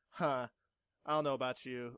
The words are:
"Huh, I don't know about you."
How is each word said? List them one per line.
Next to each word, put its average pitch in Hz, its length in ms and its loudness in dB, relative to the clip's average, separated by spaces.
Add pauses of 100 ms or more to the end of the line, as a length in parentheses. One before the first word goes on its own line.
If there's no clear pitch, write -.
(100)
"Huh, 135 380 0 (600)
I 151 40 4
don't 151 100 4
know 143 120 2
about 127 300 -2
you." 123 340 -6